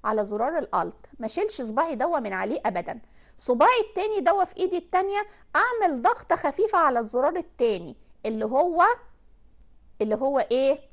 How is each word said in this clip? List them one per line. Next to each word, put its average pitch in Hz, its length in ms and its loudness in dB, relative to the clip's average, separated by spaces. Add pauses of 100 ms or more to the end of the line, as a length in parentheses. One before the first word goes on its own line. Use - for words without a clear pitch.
على 214 220 0
زرار 226 320 -2
الالت، 175 480 -4 (140)
ما 220 80 -8
شيلش 403 340 -4
صباعي 254 340 -2
دوا 320 240 0
من 208 140 -6
عليه 190 320 -4
ابدا. 180 340 -4 (380)
صباعي 381 520 4
التاني 427 300 -2
دوا 370 240 2
في - 140 -4
ايدي 359 200 -2
التانيه 392 500 -2 (280)
اعمل 392 460 2
ضغطه 403 340 2
خفيفه 403 420 0
على 269 220 4
الزرار 254 360 0
التاني 202 600 -4 (300)
اللي 220 200 -2
هو، 320 380 2 (1160)
اللي 214 140 0
هو 269 240 0
ايه؟ 269 400 0 (140)